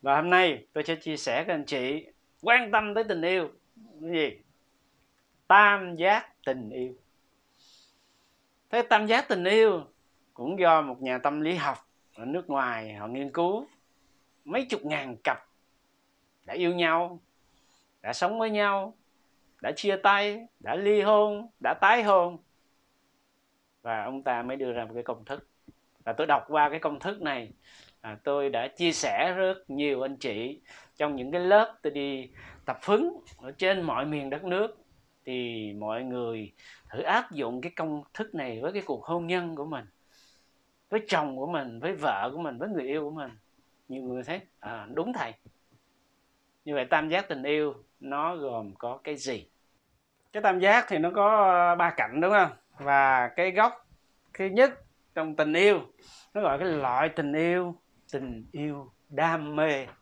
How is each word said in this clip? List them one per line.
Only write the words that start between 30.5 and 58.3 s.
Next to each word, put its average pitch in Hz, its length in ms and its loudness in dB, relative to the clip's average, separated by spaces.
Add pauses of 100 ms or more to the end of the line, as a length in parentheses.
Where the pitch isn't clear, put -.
trong 147 180 -2
những 131 160 -6
cái 175 100 -2
lớp 208 400 4
tôi 147 100 -4
đi 139 400 -6 (340)
tập 127 200 -6
huấn 247 240 2 (280)
ở 127 140 -16
trên 190 300 0
mọi 135 240 -2
miền 147 240 -4
đất 147 140 -6
nước. 190 340 -2 (480)
Thì 117 480 -6
mọi 107 300 -6
người 117 500 -8 (360)
thử 120 120 -8
áp 214 300 -2
dụng 127 300 -6
cái 170 140 -10
công 151 280 -6 (100)
thức - 220 -10
này 127 260 -6
với 165 120 -4
cái 202 120 -6
cuộc 117 200 -6
hôn 165 220 -4
nhân 175 280 -4
của 143 100 -8
mình, 151 200 -10 (1040)
với 220 180 -2
chồng 151 300 -2
của 135 100 -6
mình, 131 320 -8
với 170 140 -4
vợ 127 400 -2
của 160 80 -10
mình, 139 160 -8
với 165 120 -8
người 170 140 -4
yêu 143 200 -4
của 147 120 -10
mình. 139 160 -12 (560)
Nhiều 131 160 -10
người 123 200 -8
thấy, 156 160 -8 (200)
à, 104 340 -14
đúng 180 200 -6
thầy. 135 200 -8 (1300)
Như 147 100 -4
vậy 131 100 -2
tam 156 240 2
giác 190 180 -2
tình 135 160 -8
yêu 147 320 0 (240)
nó 143 360 -4
gồm 117 400 -8
có 123 280 -8
cái 151 120 -8
gì? 127 320 -8 (840)
Cái 214 100 -6
tam 185 160 4
giác 208 280 6
thì 190 100 -2
nó 165 180 0
có, 208 280 6
ờ, 175 320 6
ba 170 140 2
cạnh, 131 320 -2
đúng 180 100 4
không? 190 200 6 (260)
Và 135 580 4
cái 185 160 0
góc 220 360 2 (460)
thứ 190 120 -4
nhất 240 280 4 (420)
trong 156 200 -4
tình 151 180 2
yêu, 185 280 6 (520)
nó 208 80 -2
gọi 139 180 2
cái 185 80 -2
loại 143 420 0
tình 147 240 -4
yêu, 175 420 0 (360)
tình 123 400 -8